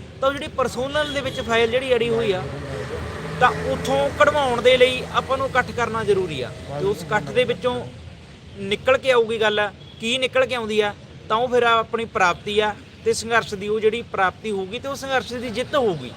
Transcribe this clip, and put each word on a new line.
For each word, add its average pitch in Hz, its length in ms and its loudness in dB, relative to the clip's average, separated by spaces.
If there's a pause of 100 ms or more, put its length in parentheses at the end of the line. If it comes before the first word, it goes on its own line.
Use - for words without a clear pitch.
(200)
ਤਾਂ 269 80 4
ਉਹ 277 40 2
ਜਿਹੜੀ 294 160 -6
ਪਰਸਨਲ 277 640 -2
ਦੇ 277 60 -2
ਵਿੱਚ 262 200 -4
ਫਾਈਲ 226 300 2
ਜਿਹੜੀ 262 240 2
ਅੜੀ 233 140 2
ਹੋਈ 226 240 2
ਆ, 185 100 0 (960)
ਤਾਂ 247 80 6
ਉੱਥੋਂ 269 640 0 (100)
ਕਢਵਾਉਣ 285 420 4
ਦੇ 254 140 8
ਲਈ 254 260 4 (100)
ਆਪਾਂ 254 260 0
ਨੂੰ 269 80 -2
ਇਕੱਠ 254 240 0
ਕਰਨਾ 226 340 -2
ਜ਼ਰੂਰੀ 185 380 0
ਆ। 110 100 -6 (280)
ਤੇ 185 40 -2
ਉਸ 202 180 -2
ਇਕੱਠ 202 220 0
ਦੇ 180 200 2
ਵਿੱਚੋਂ 247 420 -2 (720)
ਨਿਕਲ 202 420 0
ਕੇ 262 140 2
ਆਊਗੀ 226 280 2
ਗੱਲ, 208 300 2 (300)
ਕੀ 233 180 -2
ਨਿਕਲ 254 280 2
ਕੇ 240 80 -4
ਆਉਂਦੀ 214 260 -2
ਆ, 208 140 2 (340)
ਤਾਂ 214 80 2
ਉਹ 247 120 0
ਫਿਰ 240 140 4
ਆਪਣੀ 226 420 2
ਪ੍ਰਾਪਤੀ 208 560 2
ਆ, 214 140 2 (300)
ਤੇ 226 80 2
ਸੰਘਰਸ਼ 220 420 0
ਦੀ 202 140 -6
ਉਹ 214 120 0
ਜਿਹੜੀ 220 220 2
ਪ੍ਰਾਪਤੀ 196 480 -2
ਹੋਊਗੀ, 190 280 -4
ਤੇ 277 100 -8
ਉਹ 277 60 -4
ਸੰਘਰਸ਼ 262 380 -2
ਦੀ 247 180 -6
ਜਿੱਤ 240 260 -2
ਹੋਊਗੀ। 165 400 2